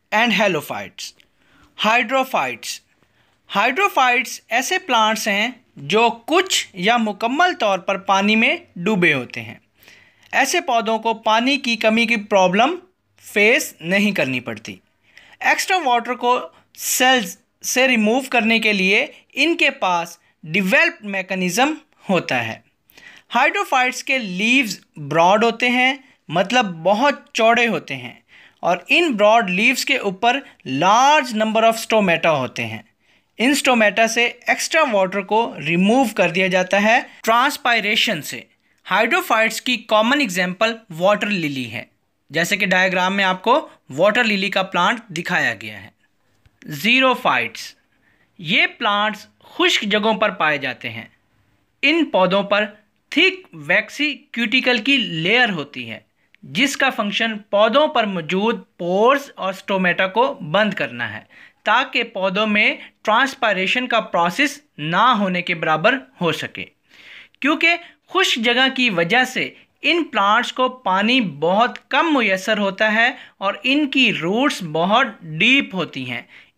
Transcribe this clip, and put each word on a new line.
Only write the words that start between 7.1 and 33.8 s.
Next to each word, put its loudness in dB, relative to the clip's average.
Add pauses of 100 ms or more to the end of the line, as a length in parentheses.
तौर -2
पर -4 (100)
पानी 2
में 0 (160)
डूबे 2
होते -6
हैं। -16 (760)
ऐसे 0
पौधों -2
को -2 (100)
पानी 2
की -4
कमी 2
की 0
प्रॉब्लम 2 (480)
फेस 2 (100)
नहीं 0
करनी -2
पड़ती। -12 (720)
एक्स्ट्रा 0
वाटर 0
को 0 (440)
सेल्स 0 (260)
से 0
रिमूव 2
करने 2
के 0
लिए 2 (340)
इनके 0 (100)
पास -4 (280)
डेवलप्ड 0
मैकेनिज्म -2 (340)
होता 0
है। -8 (640)
हाइड्रोफाइट्स 0
के -2
लीव्स -2 (200)
ब्रॉड 2
होते 0
हैं, 0 (260)
मतलब 0 (180)
बहुत 2 (100)
चौड़े 4
होते -4
हैं, -14 (420)
और -2
इन 2
ब्रॉड 4
लीव्स 0
के -2 (140)
ऊपर 0 (380)
large 4
number 0
of 4
stomata 2
होते -6
हैं। -10 (560)
इन 2
स्टोमेटा 2